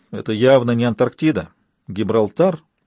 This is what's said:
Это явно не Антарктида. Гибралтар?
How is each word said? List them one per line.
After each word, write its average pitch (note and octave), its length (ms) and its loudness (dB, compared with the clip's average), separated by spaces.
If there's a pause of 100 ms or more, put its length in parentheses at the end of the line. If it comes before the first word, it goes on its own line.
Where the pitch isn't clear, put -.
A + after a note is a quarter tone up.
(120)
Это A2 220 -8
явно A#2+ 380 2
не A#2 140 0
Антарктида. A#2+ 640 -2 (380)
Гибралтар? A2 760 -2 (260)